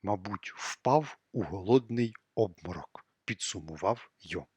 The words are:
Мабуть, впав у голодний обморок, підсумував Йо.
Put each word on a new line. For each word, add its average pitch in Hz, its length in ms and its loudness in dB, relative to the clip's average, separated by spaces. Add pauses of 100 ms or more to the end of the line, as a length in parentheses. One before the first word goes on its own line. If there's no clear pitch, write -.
Мабуть, 101 520 -4
впав - 600 2 (140)
у 117 120 -2
голодний 110 680 2 (220)
обморок, - 720 -4 (200)
підсумував 92 840 -4 (100)
Йо. 82 260 -8 (120)